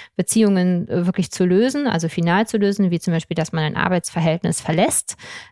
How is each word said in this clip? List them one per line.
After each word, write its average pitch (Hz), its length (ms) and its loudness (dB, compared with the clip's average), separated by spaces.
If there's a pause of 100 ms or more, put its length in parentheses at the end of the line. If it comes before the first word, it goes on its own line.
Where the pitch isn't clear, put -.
(160)
Beziehungen, 185 720 2
äh, 175 160 0
wirklich 180 260 0
zu - 140 -2
lösen, 254 420 2
also 165 220 0
final 175 380 2
zu - 100 -4
lösen, 202 340 2
wie 170 100 0
zum 175 120 -2
Beispiel, 165 220 -4
dass 160 180 -2
man 160 120 -2
ein 147 120 -4
Arbeitsverhältnis 170 840 0
verlässt. - 560 -2 (360)